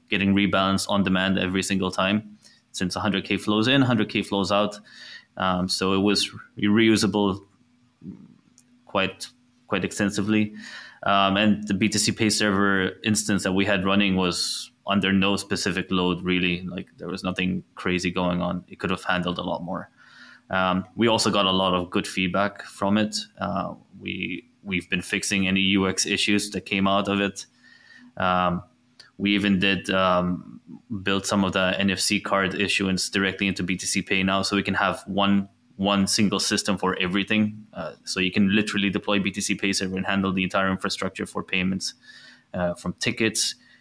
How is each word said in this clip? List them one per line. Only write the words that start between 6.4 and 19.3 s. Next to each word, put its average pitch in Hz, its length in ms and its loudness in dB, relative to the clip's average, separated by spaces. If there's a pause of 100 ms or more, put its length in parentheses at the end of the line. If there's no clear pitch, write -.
re-, 107 100 2 (220)
reusable 101 500 2 (1400)
quite, - 440 -4 (400)
quite 95 180 -2
extensively. 107 680 0 (520)
Um, 98 340 4
and 107 280 4
the 101 80 0
B 104 140 2
T 104 100 0
C 104 140 2
Pay 110 160 2
server 98 640 2 (100)
instance 104 420 0
that 95 100 2
we 98 100 4
had 98 220 2
running 98 300 4
was 92 540 -2 (160)
under 98 260 2
no 98 240 4
specific 92 540 -2
load, 90 320 0
really. 90 400 0
Like, 92 260 -10 (100)
there 87 100 -10
was 95 160 -8
nothing 92 400 -2 (100)
crazy 90 360 -2
going 87 320 -2
on. 90 260 -4
It 95 100 -18
could 90 120 -4
have 92 120 -2
handled 90 360 -2